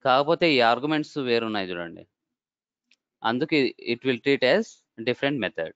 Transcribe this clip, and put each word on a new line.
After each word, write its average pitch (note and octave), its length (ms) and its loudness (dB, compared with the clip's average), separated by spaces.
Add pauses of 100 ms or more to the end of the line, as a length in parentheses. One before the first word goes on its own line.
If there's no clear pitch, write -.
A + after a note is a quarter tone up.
కాకపోతే C#3+ 380 2 (100)
ఈ B2+ 40 4 (120)
ఆర్గ్యుమెంట్స్ D3+ 440 -2 (140)
వేరున్నాయి A2 420 -2
చూడండి. F2 320 -10 (1300)
అందుకే D3 280 0 (340)
it A#2 160 -8
will A#2+ 160 -2
treat C#3 180 2 (120)
as A3 100 0 (440)
different C#3 360 -2
method. E2 300 -6